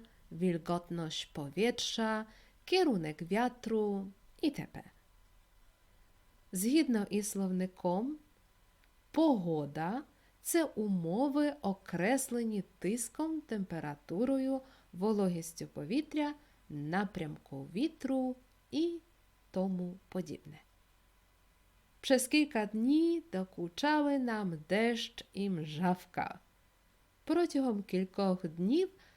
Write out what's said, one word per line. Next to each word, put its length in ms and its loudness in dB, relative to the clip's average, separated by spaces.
wilgotność 960 -2
powietrza, 1000 -2
kierunek 600 2
wiatru 880 0
itp. 400 -2
Згідно 580 4
із 200 0
словником, 880 0
погода — 920 2
це 220 2
умови, 960 0
окреслені 1000 -2
тиском, 600 -4
температурою, 1200 -2
вологістю 720 0
повітря, 680 -2
напрямку 1080 -6
вітру 600 -2
і 300 -2
тому 480 -4
подібне. 520 -10
Przez 280 2
kilka 380 2
dni 560 2
dokuczały 840 0
nam 400 -2
deszcz 560 0
i 160 -2
mrzawka. 880 -2
Протягом 580 2
кількох 640 0
днів 400 2